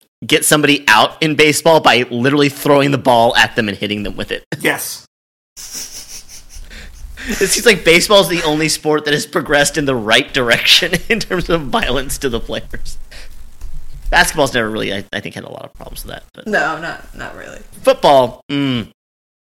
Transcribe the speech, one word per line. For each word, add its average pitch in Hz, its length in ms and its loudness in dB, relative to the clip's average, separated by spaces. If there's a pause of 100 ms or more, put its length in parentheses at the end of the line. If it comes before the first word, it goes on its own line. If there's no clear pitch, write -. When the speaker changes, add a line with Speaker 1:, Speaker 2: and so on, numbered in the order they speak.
(260)
Speaker 1:
get - 180 2
somebody 147 440 4
out 110 340 4
in 156 140 0
baseball 156 420 4
by 123 320 4
literally 139 380 2
throwing 143 420 2
the 139 80 0
ball 117 380 4
at 110 180 2
them 110 140 0
and 98 80 -4
hitting 104 260 -4
them 95 140 -6
with - 160 -8
it. - 120 -8 (160)
Speaker 2:
Yes. - 440 -6 (2250)
Speaker 1:
It 285 200 -2
seems 233 180 -2
like 208 180 4
baseball 175 360 6
is 170 80 2
the 160 160 -2
only 156 240 0
sport 151 360 0
that 147 80 -2
has 147 140 -2
progressed 143 500 0
in 156 80 0
the 135 120 0
right 113 360 2
direction 123 680 2
<laughs> - 80 -8
in 208 100 0
terms 185 320 -4
of 170 120 0
violence 135 560 -2
to 139 100 -4
the 117 100 -2
players. - 600 -6 (1120)
Basketball's 165 440 2
never 113 160 0
really, 107 240 -4
I, 98 180 -8
I 92 80 -6
think, - 140 -12
had 92 80 -12
a - 80 -16
lot - 140 -16
of - 100 -20
problems - 300 -14
with - 100 -14
that. - 80 -16 (120)
But - 120 -18
Speaker 3:
No, 160 340 -4
not, - 360 -14
not - 180 -16
really. - 240 -18 (240)
Speaker 1:
Football, 135 680 4
mm. 135 400 -4 (640)